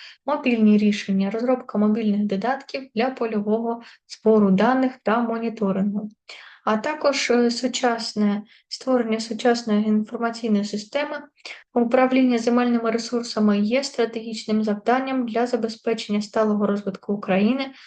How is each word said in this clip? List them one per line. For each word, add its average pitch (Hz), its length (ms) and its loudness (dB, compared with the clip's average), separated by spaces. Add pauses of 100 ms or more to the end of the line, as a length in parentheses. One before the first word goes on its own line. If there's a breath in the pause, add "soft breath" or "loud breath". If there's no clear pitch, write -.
(260 loud breath)
мобільні 233 520 4
рішення, 202 520 0
розробка 247 480 -2
мобільних 214 480 2
додатків 262 680 -4
для 240 160 0
польового 226 720 -2 (260 loud breath)
збору 214 420 4
даних 254 420 4 (100)
та 220 180 0
моніторингу. 214 920 -2 (540 loud breath)
А 214 120 2
також, 285 540 -2
е, 240 200 4
сучасне, 220 920 -2 (260 loud breath)
створення 226 520 -2
сучасної 220 680 0
інформаційної 214 760 -2
системи 294 580 -6 (520 loud breath)
управління 254 640 4
земельними 240 520 2
ресурсами 220 720 0
є 233 240 0
стратегічним 226 800 -4
завданням 254 640 0
для 226 200 -2
забезпечення 226 760 -4
сталого 208 440 0
розвитку 202 480 -4
України, 214 580 0 (140 loud breath)